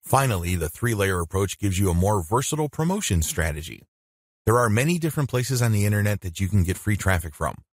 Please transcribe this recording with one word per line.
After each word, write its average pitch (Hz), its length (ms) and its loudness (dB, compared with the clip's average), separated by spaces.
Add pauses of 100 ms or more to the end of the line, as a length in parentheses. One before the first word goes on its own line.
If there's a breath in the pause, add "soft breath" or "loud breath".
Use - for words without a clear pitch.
Finally, 101 520 0
the 82 140 -2
three-layer 98 500 0
approach 95 400 -4
gives 95 180 0
you 95 120 2
a 85 40 2
more 95 300 2
versatile 139 460 -2
promotion 165 520 0
strategy. 78 640 -4 (600)
There 113 120 4
are 120 120 4
many 139 280 2
different 156 320 -2
places 123 320 0
on 117 120 2
the 104 120 2
internet 104 360 2
that 85 180 -8
you 95 80 0
can 95 160 4
get 87 140 0
free 104 180 0
traffic 85 400 0
from. 67 220 -4 (160)